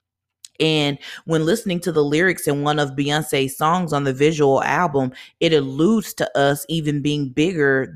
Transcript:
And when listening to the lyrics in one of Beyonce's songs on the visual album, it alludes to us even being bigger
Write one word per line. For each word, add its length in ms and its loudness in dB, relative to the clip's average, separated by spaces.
And 380 0
when 200 0
listening 360 -2
to 100 -4
the 140 2
lyrics 420 0
in 160 0
one 160 0
of 120 0
Beyonce's 680 -2
songs 360 0
on 120 0
the 80 0
visual 500 2
album, 480 0
it 120 2
alludes 600 0
to 240 -2
us 300 2
even 340 -2
being 280 -2
bigger 640 0